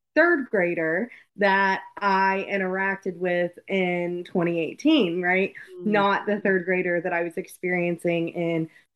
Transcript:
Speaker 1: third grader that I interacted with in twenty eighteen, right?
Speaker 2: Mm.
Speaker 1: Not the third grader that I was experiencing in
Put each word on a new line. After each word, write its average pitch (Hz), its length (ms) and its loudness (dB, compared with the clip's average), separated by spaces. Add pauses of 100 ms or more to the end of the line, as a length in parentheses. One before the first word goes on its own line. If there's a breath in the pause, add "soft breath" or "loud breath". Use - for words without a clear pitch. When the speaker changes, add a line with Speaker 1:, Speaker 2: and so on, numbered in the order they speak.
(160)
Speaker 1:
third 311 340 4
grader 175 640 0 (240 loud breath)
that 196 460 2 (160)
I 190 520 0
interacted 190 680 -4
with 175 340 0 (160)
in 175 560 -2
twenty 170 380 0
eighteen, 180 600 2
right? 185 320 0 (280 loud breath)
Speaker 2:
Mm. 180 60 -6
Speaker 1:
Not 202 380 2
the 202 140 0
third 190 240 2
grader 175 380 0
that 170 100 -4
I 170 120 0
was 170 120 -6
experiencing 175 960 -2
in 165 400 -2 (260 soft breath)